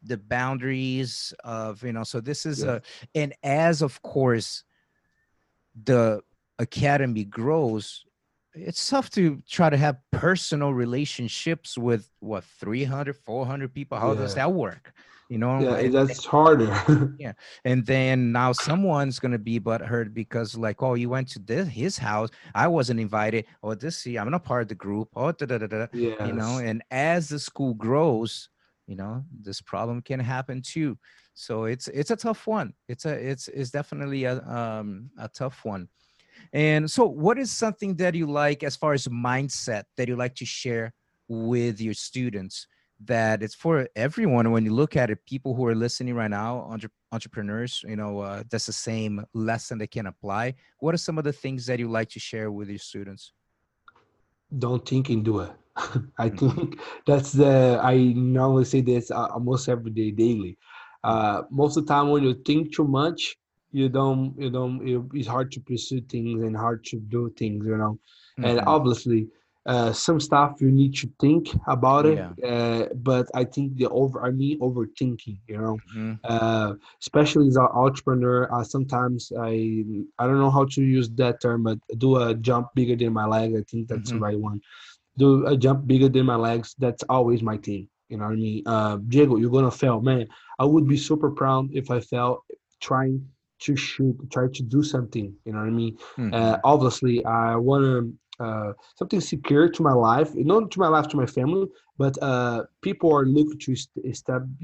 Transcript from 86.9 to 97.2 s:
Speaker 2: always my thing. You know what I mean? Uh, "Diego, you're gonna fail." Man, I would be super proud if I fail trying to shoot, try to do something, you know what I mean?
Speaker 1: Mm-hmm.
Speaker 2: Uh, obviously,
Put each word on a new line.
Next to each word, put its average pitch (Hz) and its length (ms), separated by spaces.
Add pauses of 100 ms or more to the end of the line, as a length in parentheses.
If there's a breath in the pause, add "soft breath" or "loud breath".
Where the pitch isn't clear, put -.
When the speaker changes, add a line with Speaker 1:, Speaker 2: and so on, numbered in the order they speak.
Speaker 2:
always 120 380
my 107 160
thing. 101 300 (200)
You 110 100
know 107 80
what 107 60
I 110 40
mean? 110 300
Uh, 107 320 (100)
"Diego, 135 280
you're 117 140
gonna 127 200
fail." 120 300
Man, 123 260 (320 loud breath)
I 131 60
would 151 240
be 143 80
super 151 340
proud 135 420
if 139 180
I 123 100
fail 123 440 (360)
trying 135 440 (360)
to 143 160
shoot, 131 400 (140)
try 127 220
to 135 100
do 127 200
something, 113 520 (100)
you 110 80
know 107 80
what 107 80
I - 20
mean? 117 260 (220 loud breath)
Speaker 1:
Mm-hmm. 110 140
Speaker 2:
Uh, 113 320
obviously, 127 600